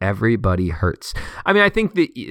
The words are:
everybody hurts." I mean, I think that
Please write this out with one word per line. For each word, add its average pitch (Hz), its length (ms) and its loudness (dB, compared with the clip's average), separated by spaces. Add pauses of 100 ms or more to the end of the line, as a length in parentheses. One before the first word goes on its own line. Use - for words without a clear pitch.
everybody 95 680 0
hurts." - 440 -4 (320)
I 196 80 2
mean, 208 100 4
I 202 60 4
think 220 260 0
that 170 140 2 (220)